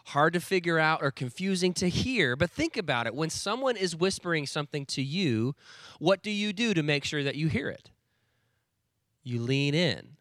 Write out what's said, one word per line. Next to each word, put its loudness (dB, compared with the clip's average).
hard 4
to 2
figure 0
out 2
or 0
confusing -2
to 0
hear. 2
But 0
think -4
about 0
it. -4
When -2
someone -2
is -2
whispering -2
something -6
to -2
you, 0
what 4
do -4
you 0
do 0
to 2
make 0
sure -2
that -4
you 0
hear -2
it? -12
You -4
lean 2
in, 0